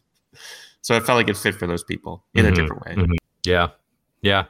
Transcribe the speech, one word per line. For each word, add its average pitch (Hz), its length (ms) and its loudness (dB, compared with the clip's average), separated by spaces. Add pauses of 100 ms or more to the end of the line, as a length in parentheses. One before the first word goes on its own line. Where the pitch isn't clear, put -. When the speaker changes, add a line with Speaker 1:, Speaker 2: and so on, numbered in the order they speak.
(800)
Speaker 1:
So - 140 0
it 113 80 0
felt 127 140 2
like 113 120 2
it 101 80 -2
fit 101 180 -2
for - 100 -6
those 85 180 -4
people 85 400 -12 (120)
in 113 100 4
a 87 40 4
Speaker 2:
Mm-hmm. 92 120 4
Speaker 1:
different - 240 -6
way. 85 100 -12
Speaker 2:
Mm-hmm. 87 180 2 (300)
Yeah. 87 260 2 (520)
Yeah, 98 280 2